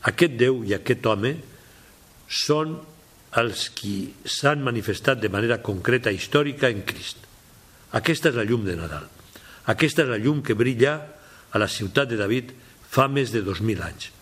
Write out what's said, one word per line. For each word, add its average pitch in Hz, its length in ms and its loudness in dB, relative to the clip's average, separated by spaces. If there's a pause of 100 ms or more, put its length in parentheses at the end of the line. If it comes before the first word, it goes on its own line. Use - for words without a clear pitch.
Aquest 147 320 2
Déu 123 240 4
i 104 120 0
aquest 123 360 0
home 110 240 0 (960)
són 156 480 0 (640)
els 110 320 -2
qui 101 480 -6
s'han 143 400 0
manifestat 117 560 0
de 104 120 0
manera 110 280 0
concreta 113 560 0
i 92 80 -6
històrica 143 480 2
en 101 160 -6
Crist. - 320 -10 (800)
Aquesta 156 320 2
és 120 80 -2
la 107 80 0
llum 117 200 2
de 87 120 -2
Nadal. 76 320 -8 (560)
Aquesta 147 380 2
és 131 80 -2
la 107 100 -2
llum 143 240 2
que 113 80 2
brilla 123 380 4 (580)
a 107 80 0
la 104 80 2
ciutat 107 400 0
de 120 80 -4
David 113 380 -2 (340)
fa 135 240 2
més 135 240 0
de 113 80 2
dos 92 240 -4
mil 101 160 0
anys. - 400 -12